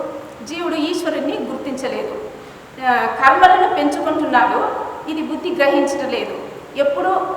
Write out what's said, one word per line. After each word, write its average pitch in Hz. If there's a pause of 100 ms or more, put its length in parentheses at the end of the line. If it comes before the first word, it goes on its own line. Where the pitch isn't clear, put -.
(440)
జీవుడు 320
ఈశ్వరుణ్ణి 311
గుర్తించలేదు. 254 (680)
ఆ, 247
కర్మలను 285
పెంచుకుంటున్నాడు, 285 (420)
ఇది 311
బుద్ధి 302
గ్రహించటం 277
లేదు. 233 (420)
ఎప్పుడూ 285 (260)